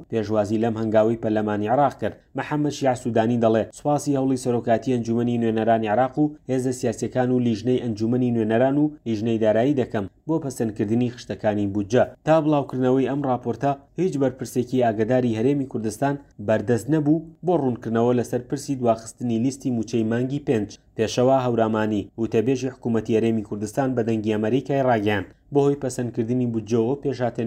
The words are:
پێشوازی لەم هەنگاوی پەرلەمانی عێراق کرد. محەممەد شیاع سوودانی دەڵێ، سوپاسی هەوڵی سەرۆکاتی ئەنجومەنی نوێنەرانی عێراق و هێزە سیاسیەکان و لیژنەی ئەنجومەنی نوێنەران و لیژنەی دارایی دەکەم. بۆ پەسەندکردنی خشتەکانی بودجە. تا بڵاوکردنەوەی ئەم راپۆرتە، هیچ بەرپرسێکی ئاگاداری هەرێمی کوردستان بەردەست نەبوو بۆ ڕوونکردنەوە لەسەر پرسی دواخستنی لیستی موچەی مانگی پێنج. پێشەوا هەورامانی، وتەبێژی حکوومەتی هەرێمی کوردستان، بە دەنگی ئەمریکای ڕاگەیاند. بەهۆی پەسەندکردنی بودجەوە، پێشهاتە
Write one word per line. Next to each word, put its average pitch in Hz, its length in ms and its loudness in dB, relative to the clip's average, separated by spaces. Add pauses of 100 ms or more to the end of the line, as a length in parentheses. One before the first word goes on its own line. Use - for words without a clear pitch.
(120)
پێشوازی 107 520 0
لەم 117 160 0
هەنگاوی 110 440 2
پەرلەمانی 107 480 0
عێراق 135 300 2
کرد. 104 180 -6 (180)
محەممەد 147 400 -2
شیاع 127 240 2
سوودانی 117 420 2
دەڵێ، 110 200 4 (140)
سوپاسی 147 400 0
هەوڵی 131 260 0
سەرۆکاتی 120 500 0
ئەنجومەنی 120 480 0
نوێنەرانی 110 500 2
عێراق 127 280 2
و 151 120 2 (180)
هێزە 131 300 0
سیاسیەکان 123 520 -2
و 123 80 2
لیژنەی 120 440 0
ئەنجومەنی 120 520 -2
نوێنەران 117 420 2
و 151 140 2 (140)
لیژنەی 113 380 -2
دارایی 113 380 4
دەکەم. 107 240 -2 (220)
بۆ 156 80 0 (100)
پەسەندکردنی 120 680 -2
خشتەکانی 104 600 -4
بودجە. 104 300 2 (220)
تا 156 180 4
بڵاوکردنەوەی 131 640 0
ئەم 143 200 -2
راپۆرتە، 139 420 -2 (280)
هیچ 175 220 0
بەرپرسێکی 123 640 -2
ئاگاداری 113 520 2
هەرێمی 135 340 0
کوردستان 113 440 -2 (320)
بەردەست 110 460 0
نەبوو 156 300 2 (220)
بۆ 180 160 2
ڕوونکردنەوە 120 580 2
لەسەر 117 300 -2
پرسی 139 260 -4
دواخستنی 117 680 0
لیستی 131 320 -2
موچەی 113 360 -2
مانگی 131 360 -2
پێنج. 107 220 0 (280)
پێشەوا 127 480 2
هەورامانی، 110 600 0 (140)
وتەبێژی 120 520 0
حکوومەتی 113 440 -2
هەرێمی 113 300 2
کوردستان، 107 480 -4
بە 120 120 0
دەنگی 110 280 0
ئەمریکای 127 520 0
ڕاگەیاند. 104 440 0 (220)
بەهۆی 143 300 2
پەسەندکردنی 123 680 -2
بودجەوە، 113 500 0
پێشهاتە 120 440 -4